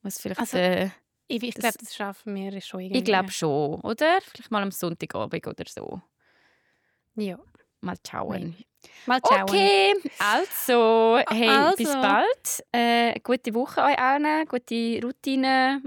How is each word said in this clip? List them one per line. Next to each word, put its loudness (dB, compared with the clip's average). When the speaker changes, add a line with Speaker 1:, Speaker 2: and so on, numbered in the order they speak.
Speaker 1:
Muss -10
vielleicht, -8
Speaker 2:
Also, -4
Speaker 1:
äh, 0
Speaker 2:
Ich, -6
ich -8
Speaker 1:
Das -10
Speaker 2:
glaub, -2
das -18
schaffen -10
wir -10
schon -12
Speaker 1:
Ich -2
glaub 4
Speaker 2:
irgendwie. -6
Speaker 1:
schon, -2
oder? 0
Vielleicht -16
mal -2
am -4
Sonntagabend -6
oder -12
so. -14
Speaker 2:
Ja. -6
Speaker 1:
Mal -8
schauen. -8
Speaker 2:
Maybe. -20
Mal 2
schauen. 6
Speaker 1:
Okay, 4
also, 4
hey, 4
bis 0
Speaker 2:
Also. 0
Speaker 1:
bald. 0
Äh, 2
gute -2
Woche -2
euch 4
allen, 0
gute -4
Routine. 0